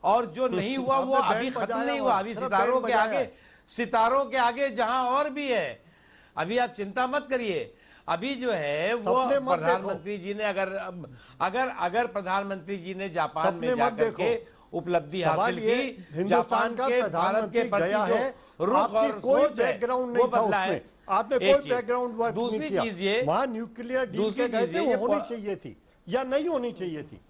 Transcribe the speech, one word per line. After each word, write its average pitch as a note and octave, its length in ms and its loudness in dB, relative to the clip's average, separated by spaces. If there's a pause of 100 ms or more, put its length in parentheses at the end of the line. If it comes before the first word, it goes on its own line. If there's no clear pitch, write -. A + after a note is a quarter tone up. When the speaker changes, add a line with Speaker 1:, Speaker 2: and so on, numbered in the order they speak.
Speaker 1:
और A3+ 200 4
जो A3 220 -2
नहीं B3+ 300 -2
हुआ, C4 160 0
Speaker 2:
<laughs> - 20 4
आपने C4 140 0
Speaker 1:
वो C4+ 60 4
अभी A3+ 240 2
Speaker 2:
बैंड B3+ 140 -4
Speaker 1:
खत्म A3+ 100 -2
Speaker 2:
बजाया A3+ 200 -2
Speaker 1:
नहीं C#4+ 160 -2
Speaker 2:
हुआ, B3+ 100 2
Speaker 1:
हुआ। G3 100 4
अभी A3 140 -6
Speaker 2:
सिर्फ C4 120 -6
Speaker 1:
सितारों G3+ 200 2
Speaker 2:
बैंड B3 200 0
Speaker 1:
के - 0 -
Speaker 2:
बजाया A3 160 2
Speaker 1:
आगे, G#3+ 140 0
Speaker 2:
है। - 180 -2 (340)
Speaker 1:
सितारों A#3+ 560 2
के A#3+ 120 -4
आगे B3+ 340 2
जहां A#3+ 340 0
और C#4 260 2
भी C#4+ 180 -4
है, E3 340 -2 (540)
अभी F#3 220 0
आप B3 120 2
चिंता G3+ 360 -4
मत C#4+ 240 -2
करिए। G#3 440 -4 (340)
अभी F#3 260 -2
जो B3 160 -4
है, D#3+ 440 0
वो A#3+ 300 2
Speaker 2:
सपने C#4 160 2
मत - 20 -8
देखो। B3+ 140 2
Speaker 1:
प्रधानमंत्री F#3+ 600 -2
जी F#3+ 160 -6
ने G#3+ 100 -4
अगर, G3 220 0 (760)
अगर, B3 280 0
अगर G#3 380 0
प्रधानमंत्री G3 680 -4
जी F3+ 180 -8
ने G3 140 -6
जापान D#3+ 380 -2
Speaker 2:
सपने F#3 200 0
Speaker 1:
में B3+ 40 2
Speaker 2:
मत B3 80 0
Speaker 1:
जाकर C#3 260 2
Speaker 2:
देखो। A3+ 120 -2
Speaker 1:
के A3+ 280 0 (280)
उपलब्धि E3+ 500 -2
Speaker 2:
सवाल D#3+ 160 2
Speaker 1:
हासिल A#3 200 0
Speaker 2:
ये, A3+ 180 2
Speaker 1:
की, B3 380 -4
Speaker 2:
हिंदुस्तान F3+ 140 -2
Speaker 1:
जापान A#3 460 2
Speaker 2:
का B3+ 140 0
Speaker 1:
के, B3 120 2
भारत G3+ 120 0
Speaker 2:
प्रधानमंत्री G3 500 2
Speaker 1:
के A#3 60 0
प्रति F#3+ 180 2
Speaker 2:
गया G#3 220 2
Speaker 1:
जो A3+ 60 4
Speaker 2:
है, B3+ 200 0 (260)
Speaker 1:
रुख G3+ 160 2
Speaker 2:
आपकी A3 200 2
Speaker 1:
और A3 160 4
Speaker 2:
कोई B3 300 4
Speaker 1:
सोच D4 80 4
है, B3+ 60 -12
Speaker 2:
बैकग्राउंड B3 500 0
Speaker 1:
वो A#3+ 80 -6
Speaker 2:
नहीं A#3+ 100 6
था B3 40 2
Speaker 1:
बदला A3 140 2
Speaker 2:
उसमें। G3 340 0
Speaker 1:
है। - 80 -8 (240)
Speaker 2:
आपने A3 280 2
Speaker 1:
एक A3 180 6
Speaker 2:
कोई C#4+ 80 4
Speaker 1:
चीज। C4+ 100 -2
Speaker 2:
बैकग्राउंड B3 420 -2
वर्क A3+ 220 -2
नहीं A#3 140 0
Speaker 1:
दूसरी C#4+ 200 -2
Speaker 2:
किया। F#3 120 0
Speaker 1:
चीज G3+ 180 -4
ये, G3+ 220 0
Speaker 2:
वहां G3 240 2
न्यूक्लियर A#3+ 600 -4
डील F3+ 140 -4
Speaker 1:
दूसरी A3 260 0
Speaker 2:
के A#3+ 60 -2
गए A3+ 140 2
Speaker 1:
चीज E3 80 -6
Speaker 2:
थे, - 40 0
Speaker 1:
ये, - 60 0
Speaker 2:
वो C4+ 60 2
Speaker 1:
ये G#3+ 60 4
Speaker 2:
होनी A#3 180 2
Speaker 1:
पो- - 140 -2
Speaker 2:
चाहिए G#3 280 -6
थी A#2+ 200 -14 (320)
या A#3+ 140 0
नहीं C#4 260 0
होनी B3 240 -2
चाहिए E3+ 300 -8
थी? D3 260 -16